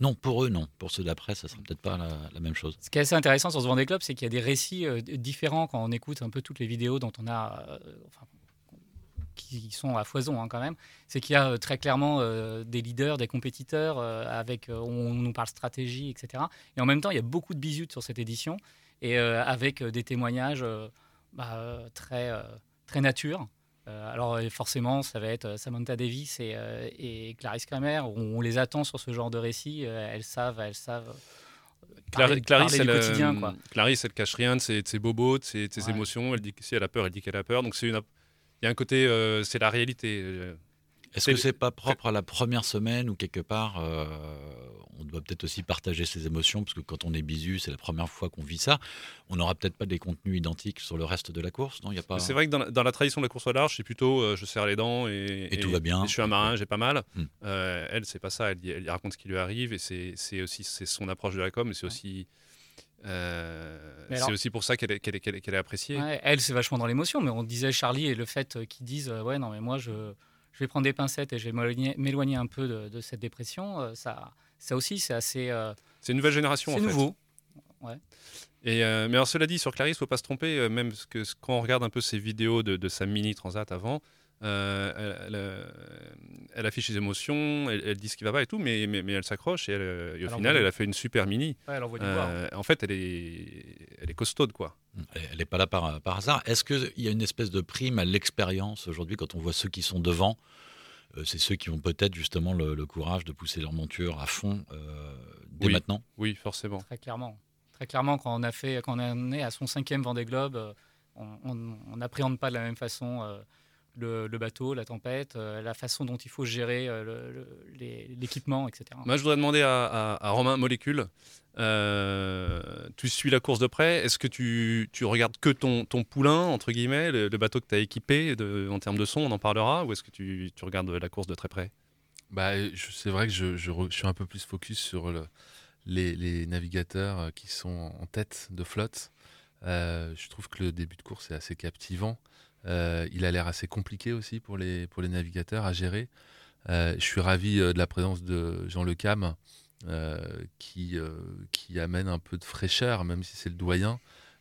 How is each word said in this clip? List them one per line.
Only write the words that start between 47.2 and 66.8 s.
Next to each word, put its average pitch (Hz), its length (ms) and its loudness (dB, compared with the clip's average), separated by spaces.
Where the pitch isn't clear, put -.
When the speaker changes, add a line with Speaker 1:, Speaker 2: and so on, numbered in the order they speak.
Speaker 1:
bisu, 80 360 -2
c'est 73 140 -4
la 67 40 -6
première 82 320 -2
fois - 200 -4
qu'on 78 160 -8
vit 80 140 -6
ça. 147 200 4
On 95 60 -4
n'aura 87 220 2
peut-être 92 180 0
pas 101 120 -4
des 90 120 0
contenus 92 400 -2
identiques 82 400 -4
sur - 180 -8
le 82 80 0
reste 87 280 -4
de 82 80 -6
la 87 100 -4
course, - 320 -6
non ? 101 80 -8
Il 98 60 -6
y - 20 -4
a 87 60 -6
pas 95 100 -4
Speaker 3:
Mais 90 60 0
c'est 90 120 0
vrai 151 140 4
que 147 60 0
dans 143 60 4
la, 123 120 0
dans 120 140 4
la 127 80 6
tradition 143 280 2
de 135 40 2
la 120 40 0
course 123 200 -4
au 120 40 2
large, 139 240 4
c'est 110 60 -6
plutôt, 127 380 4
euh, 104 160 4
je 101 80 -8
serre 104 220 0
les 101 100 4
dents 120 320 2
et, 98 420 -4
Speaker 1:
Et 95 80 0
tout 98 120 2
Speaker 3:
et, - 20 4
Speaker 1:
va 87 80 4
bien. 87 240 4
Speaker 3:
et - 20 2
je 101 60 0
suis 117 100 2
un 107 60 4
marin, 107 260 6
j'ai 101 120 -2
pas 104 100 -2
mal. 123 260 2
Speaker 1:
Hmm. 82 80 0
Speaker 3:
Euh, 92 480 -2
elle, 110 140 -2
c'est - 160 -10
pas 95 100 -6
ça. 104 220 0
Elle 90 80 -6
dit, 90 100 -6
elle 82 180 -6
raconte 92 260 -4
ce - 40 -16
qui - 80 -18
lui 92 120 -2
arrive 110 340 -2
et 95 60 -6
c'est, 90 360 -6
c'est 95 280 -6
aussi, 92 200 -6
c'est - 240 -6
son 98 220 -4
approche 95 260 -4
de 92 60 -2
la 92 100 0
com, 120 160 -2
mais 101 80 -4
c'est - 120 -6
Speaker 2:
Ouais. 90 60 -4
Speaker 3:
aussi, 95 360 -10
euh, 85 760 -6
Speaker 2:
Mais 127 40 -4
Speaker 3:
c'est 127 80 2
Speaker 2:
alors 127 120 4
Speaker 3:
aussi 104 160 -2
pour 110 120 -4
ça 127 140 2
qu'elle 104 160 -2
est, 101 80 0
qu'elle 101 160 -4
est, 92 40 -4
qu'elle 101 140 -4
est, 95 60 -8
qu'elle 95 140 -4
est - 20 4
appréciée. 120 440 -2
Speaker 2:
Ouais, 151 220 -2
elle, 143 180 6
c'est 127 120 2
vachement 123 260 2
dans 117 80 2